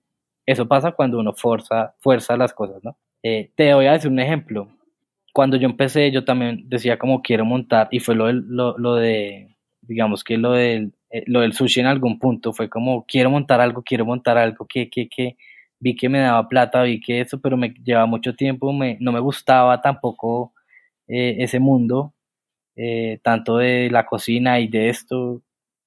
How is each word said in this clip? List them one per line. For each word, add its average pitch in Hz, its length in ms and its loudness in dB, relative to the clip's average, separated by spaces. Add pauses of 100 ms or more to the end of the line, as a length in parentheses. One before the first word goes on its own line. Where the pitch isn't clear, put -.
(480)
Eso 120 200 0
pasa 135 260 0
cuando 123 260 0
uno 107 160 -2
forza, 113 640 -2
fuerza 123 380 2
las 123 160 0
cosas, 95 300 -10
¿no? 113 140 -14 (260)
Eh, 110 320 -4
te 147 200 4
voy 135 100 6
a 139 80 6
decir 156 180 0
un 131 80 0
ejemplo. 127 480 -4 (680)
Cuando 135 240 4
yo 127 100 2
empecé, 139 440 2
yo 131 140 -2
también 120 440 -2
decía 120 280 -2
como, 131 240 0
"Quiero 110 240 0
montar", 117 460 2
y 123 80 -2
fue 117 160 0
lo 110 120 2
del, 120 200 0
lo, 123 320 -2
lo 120 160 0
de, 104 600 -2 (260)
digamos 113 420 -4
que 117 140 -4
lo 120 160 0
del, 117 400 0 (180)
eh, 117 160 -8
lo 123 140 2
del 110 120 2
sushi 123 280 0
en 123 60 2
algún 131 320 0
punto, 117 340 -2
fue 110 160 -6
como, 123 380 -4
"Quiero 127 220 2
montar 139 320 2
algo, 120 220 0
quiero 117 220 -2
montar 120 340 0
algo", 113 280 0
que, 120 220 -6
que, 120 200 -6
que, 123 280 -6 (420)
vi 123 160 -2
que 123 140 -2
me 139 100 2
daba 117 300 2
plata, 127 340 2
vi 120 160 -2
que 120 220 -4
eso, 135 200 -8
pero 131 160 -2
me 123 120 -2 (140)
llevaba 117 240 2
mucho 117 280 -4
tiempo, 135 380 -4
me, 131 260 -4
no 123 120 -2
me 120 80 -2
gustaba 127 600 2
tampoco, 120 720 -4 (540)
eh, 123 320 -2
ese 123 200 -2
mundo, 131 540 2 (640)
eh, 113 480 -6
tanto 113 340 0
de 123 340 2
la 120 140 2
cocina 123 540 0
y 117 100 -2
de 113 200 0
esto, 123 520 -6 (460)